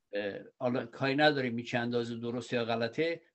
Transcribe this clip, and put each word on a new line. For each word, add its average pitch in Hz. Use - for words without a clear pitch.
حالا 123
کاری 135
نداریم 139
این 120
چه 127
اندازه 120
درست 117
یا 120
غلطه، 117